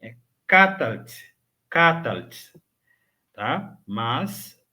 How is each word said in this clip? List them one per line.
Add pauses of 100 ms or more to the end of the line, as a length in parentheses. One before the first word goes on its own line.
É (300)
Catalt, (560)
Catalt, (960)
tá?
Mas (120)